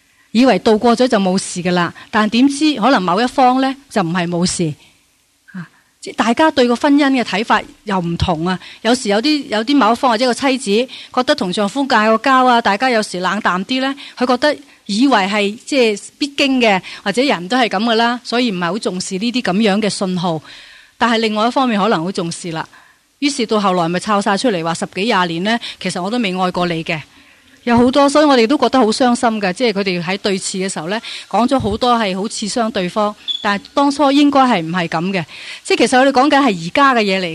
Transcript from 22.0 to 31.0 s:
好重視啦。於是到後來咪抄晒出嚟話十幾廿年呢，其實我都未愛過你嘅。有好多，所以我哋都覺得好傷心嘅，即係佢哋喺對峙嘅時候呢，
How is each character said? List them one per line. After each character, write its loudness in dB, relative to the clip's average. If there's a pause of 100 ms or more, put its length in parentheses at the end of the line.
好 -6
重 -6
視 -10
啦。 -8 (520)
於 0
是 -4
到 0
後 2
來 0
咪 -2
抄 0
晒 0
出 0
嚟 -2
話 -4
十 -8
幾 -4
廿 2
年 -4
呢， 0 (220)
其 -6
實 -6
我 -6
都 -4
未 -2
愛 0
過 -2
你 -4
嘅。 -6 (640)
有 2
好 4
多， 4
所 4
以 6
我 4
哋 4
都 2
覺 2
得 0
好 4
傷 2
心 -2
嘅， -2
即 -4
係 2
佢 -2
哋 -2
喺 -4
對 -2
峙 -8
嘅 -4
時 -10
候 -8
呢， -4 (280)